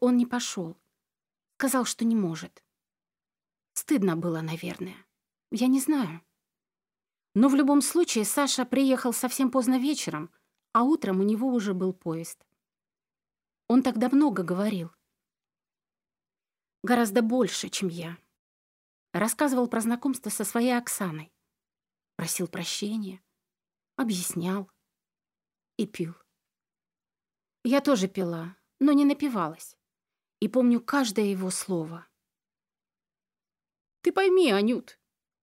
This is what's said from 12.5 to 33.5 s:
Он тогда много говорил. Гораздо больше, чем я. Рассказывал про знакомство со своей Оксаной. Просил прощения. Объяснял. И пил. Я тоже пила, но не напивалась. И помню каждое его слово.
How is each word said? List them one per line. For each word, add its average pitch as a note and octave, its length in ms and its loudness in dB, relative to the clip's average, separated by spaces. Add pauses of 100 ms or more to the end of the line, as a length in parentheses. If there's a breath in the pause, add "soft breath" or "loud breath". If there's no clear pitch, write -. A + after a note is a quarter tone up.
Он B3 140 6
тогда A#3+ 280 0
много C4+ 320 2
говорил. F3+ 480 -4 (1900)
Гораздо A#3 400 2
больше, A3+ 480 0
чем - 180 -4
я. E3+ 300 -10 (920)
Рассказывал B3 560 0
про A3+ 120 -2
знакомство A#3+ 500 -4
со G#3+ 140 -6
своей A#3+ 320 0
Оксаной. F3 560 -6 (840)
Просил E3+ 320 -4
прощения. F#3+ 760 -8 (760)
Объяснял. F#3+ 720 -4 (1080)
И G#3+ 80 -2
пил. F3 280 -8 (1500)
Я C4+ 160 2
тоже B3 280 2
пила, E3+ 480 -6 (220)
но C#4+ 140 6
не C#4+ 120 6
напивалась. B3 720 -2 (640)
И G#3+ 80 0
помню A#3+ 320 2
каждое A3+ 460 0
его F#3+ 240 -2
слово. E3 560 -6 (2000)